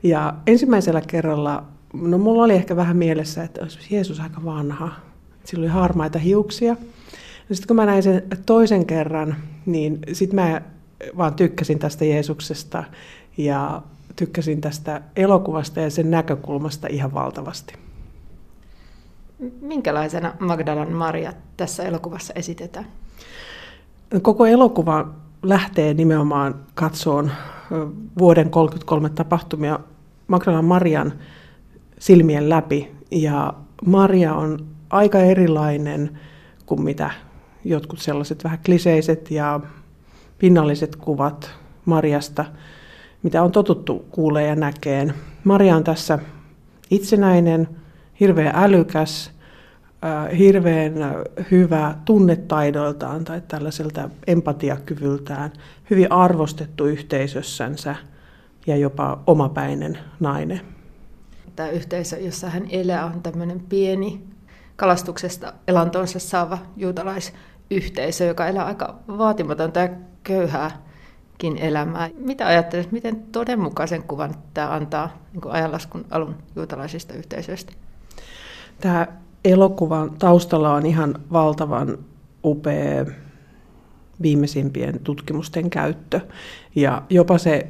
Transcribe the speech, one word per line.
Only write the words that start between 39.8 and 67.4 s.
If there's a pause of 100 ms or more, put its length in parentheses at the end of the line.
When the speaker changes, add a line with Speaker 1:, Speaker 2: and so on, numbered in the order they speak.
Speaker 1:
pinnalliset
kuvat (340)
Mariasta, (760)
mitä
on
totuttu
kuulee
ja
näkeen. (300)
Maria
on
tässä (720)
itsenäinen, (500)
hirveän
älykäs, (720)
äh,
hirveän (580)
hyvä (100)
tunnetaidoiltaan
tai
tällaiselta (180)
empatiakyvyltään, (380)
hyvin
arvostettu
yhteisössänsä (720)
ja
jopa
omapäinen (220)
nainen. (920)
Speaker 2:
Tämä
yhteisö,
jossa
hän
elää,
on
tämmöinen
pieni (600)
kalastuksesta (140)
elantonsa
saava (200)
juutalaisyhteisö,